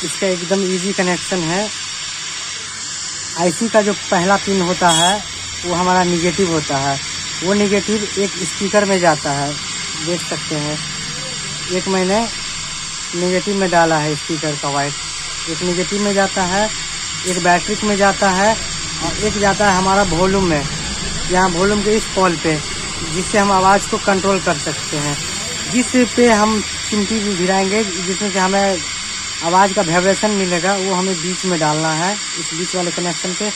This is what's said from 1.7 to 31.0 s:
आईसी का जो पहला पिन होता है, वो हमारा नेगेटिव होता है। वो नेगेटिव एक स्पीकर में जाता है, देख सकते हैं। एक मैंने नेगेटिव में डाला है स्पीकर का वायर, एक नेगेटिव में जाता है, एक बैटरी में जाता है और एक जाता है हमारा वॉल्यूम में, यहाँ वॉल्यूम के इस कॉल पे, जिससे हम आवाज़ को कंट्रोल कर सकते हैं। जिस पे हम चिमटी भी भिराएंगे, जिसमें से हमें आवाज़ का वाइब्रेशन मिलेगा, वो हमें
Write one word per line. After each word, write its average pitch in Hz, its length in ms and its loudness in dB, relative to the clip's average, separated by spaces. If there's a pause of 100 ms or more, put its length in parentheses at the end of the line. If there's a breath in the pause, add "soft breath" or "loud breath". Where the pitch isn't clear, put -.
आईसी 180 300 0
का 214 120 6
जो 202 120 2
पहला 190 440 2
पिन 196 240 0
होता 175 320 4
है, 170 200 4 (520)
वो 175 80 0
हमारा 180 320 2
नेगेटिव 175 480 2
होता 147 240 0
है। 139 200 0 (460)
वो 185 100 2
नेगेटिव 208 540 2 (120)
एक 196 120 0 (140)
स्पीकर 202 400 0
में 190 140 2
जाता 156 340 2
है, 143 200 -2 (520)
देख 170 160 -2
सकते 156 340 -6
हैं। 151 220 -2 (1000)
एक 185 100 -2
मैंने 190 320 2 (960)
नेगेटिव 180 400 0
में 190 140 2
डाला 170 280 4
है 151 180 0
स्पीकर 151 460 -4
का 147 80 -2
वायर, 143 220 0 (580)
एक 160 140 -4
नेगेटिव 180 380 -2
में 202 120 2
जाता 196 300 2
है, 196 260 0 (580)
एक 180 160 -2
बैटरी 180 440 2
में 208 100 2
जाता 196 320 4
है 190 200 4 (560)
और - 200 -2
एक 208 140 0
जाता 202 300 4
है 180 80 4
हमारा 190 340 4
वॉल्यूम 190 320 2
में, 160 200 2 (680)
यहाँ 185 180 4
वॉल्यूम 196 340 2
के 208 80 2
इस 214 140 2 (100)
कॉल 185 280 4
पे, 160 120 2 (580)
जिससे 185 240 0
हम 202 140 4
आवाज़ 190 380 4
को 220 80 0
कंट्रोल 190 420 2
कर 165 180 0
सकते 151 400 -6
हैं। 147 180 -2 (560)
जिस 247 440 2
पे 240 160 6
हम 214 300 4 (280)
चिमटी 214 300 0
भी 202 160 -2
भिराएंगे, 190 480 2
जिसमें 190 480 -4
से 190 80 0
हमें 196 380 2 (680)
आवाज़ 185 300 4
का 202 80 0
वाइब्रेशन 185 500 2
मिलेगा, 185 440 0
वो 190 180 0
हमें 185 220 0